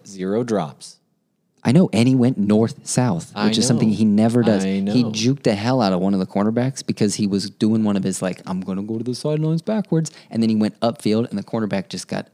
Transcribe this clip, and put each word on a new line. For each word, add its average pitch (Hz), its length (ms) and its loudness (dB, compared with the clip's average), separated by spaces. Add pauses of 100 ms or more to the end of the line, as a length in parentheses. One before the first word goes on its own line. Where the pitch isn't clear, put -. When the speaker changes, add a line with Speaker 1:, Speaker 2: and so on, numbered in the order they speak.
Speaker 1:
zero 98 380 -4
drops. 92 540 -6 (680)
Speaker 2:
I 117 80 4
know, 175 200 6
and 117 160 4
he 131 60 4
went 127 220 2
north-south, 107 1000 0
Speaker 1:
I 104 120 -2
Speaker 2:
which 107 100 0
is 117 100 0
something 117 220 2
Speaker 1:
know. 101 60 0
Speaker 2:
he 107 100 2
never 113 380 4
does. 101 220 2
Speaker 1:
I 95 40 -2
Speaker 2:
He 98 120 -2
Speaker 1:
know. 110 300 0
Speaker 2:
juked 113 320 -2
the 113 120 2
hell 120 260 0
out 95 120 2
of 90 80 0
one 98 120 0
of 98 60 0
the 92 60 -2
cornerbacks 113 600 -2
because 104 300 -2
he 104 120 -2
was 98 220 -2
doing 110 360 0
one 101 100 0
of 95 80 0
his, 95 180 -4
like, 90 240 -6
"I'm 92 160 -6
gonna 95 220 -6
go 110 140 -8
to 117 60 -8
the 123 120 -6
sidelines 156 460 -2
backwards," 170 500 -2 (180)
and 113 140 -2
then 110 60 2
he 110 80 2
went 107 240 0
upfield, 110 480 0
and 101 80 -6
the 95 60 -6
cornerback 98 460 -4
just - 180 -10
got 101 260 -8